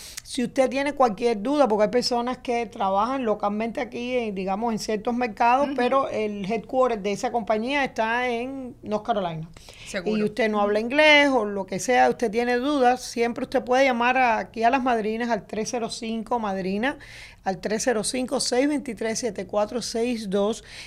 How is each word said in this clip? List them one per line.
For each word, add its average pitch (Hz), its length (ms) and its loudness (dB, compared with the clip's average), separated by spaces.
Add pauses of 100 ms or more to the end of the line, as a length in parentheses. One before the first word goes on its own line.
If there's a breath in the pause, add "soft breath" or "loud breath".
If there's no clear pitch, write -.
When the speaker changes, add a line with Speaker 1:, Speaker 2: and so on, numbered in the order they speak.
(220 loud breath)
Speaker 1:
si - 200 -6
usted 254 280 2
tiene 277 240 -2
cualquier 233 480 2
duda, 269 260 4
porque 214 160 4
hay 208 60 2
personas 247 480 -2
que 240 260 -2
trabajan 214 600 0
localmente 214 580 -2
aquí, 240 320 -6
eh, 226 180 -2
digamos, 196 400 -2
en 208 60 -2
ciertos 220 360 -2
mercados, 247 520 2
Speaker 2:
Ujú. 269 100 -4
Speaker 1:
pero 247 320 2
el 208 420 -4
headquarters 233 520 0
de 202 100 -2
esa 220 180 -4
compañía 233 540 0
está 240 420 -2
en 254 560 -6
North 208 220 -4
Carolina. 170 440 -4 (380 loud breath)
Speaker 2:
Seguro. 214 300 -2
Speaker 1:
Y 214 60 2
usted 214 260 2
no 208 140 2
habla 208 160 2
Speaker 2:
Ujú. 226 80 -2
Speaker 1:
inglés 294 420 8
o 254 160 4
lo 202 220 -4
que 190 120 -4
sea, 254 300 4
usted 240 220 0
tiene 240 260 0
dudas, 247 460 2
siempre 233 420 -2
usted 247 180 -2
puede 254 220 4
llamar 247 320 2
a, 240 220 4
aquí 214 260 -6
a 233 60 6
las 262 120 2
madrinas 226 460 0
al 226 180 -2
tres 214 240 -6
cero 226 200 -4
cinco 226 480 -4
madrina, 202 600 -2 (460 loud breath)
al 190 160 -2
tres 214 240 -2
cero 220 180 2
cinco, 254 380 -2
seis 247 260 2
veintitrés, 226 520 -2
siete 202 280 -6
cuatro 208 360 -2
seis 226 480 -4
dos, 202 340 0 (220 loud breath)